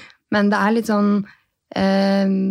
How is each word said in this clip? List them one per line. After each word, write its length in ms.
Men 160
det 80
er 160
litt 160
sånn, 220
eh, 480